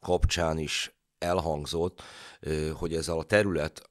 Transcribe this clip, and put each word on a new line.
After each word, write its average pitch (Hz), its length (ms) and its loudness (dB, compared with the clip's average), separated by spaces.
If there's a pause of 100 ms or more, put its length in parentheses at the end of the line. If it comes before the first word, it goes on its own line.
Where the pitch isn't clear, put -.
kapcsán 85 580 2
is - 380 -4 (220)
elhangzott, 85 840 -2 (380)
ö, 78 340 -2
hogy 80 200 -4
ez 80 140 -2
a 82 140 0
terület, 90 680 2